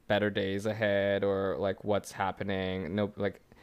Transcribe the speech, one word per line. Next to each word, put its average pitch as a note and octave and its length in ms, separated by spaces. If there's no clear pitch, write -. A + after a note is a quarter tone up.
better G#2 220
days G2 360
ahead G2+ 580
or, F#2+ 360
like, F#2+ 240
what's G2+ 300
happening. F#2+ 840
No, G#2 220
like, G2+ 240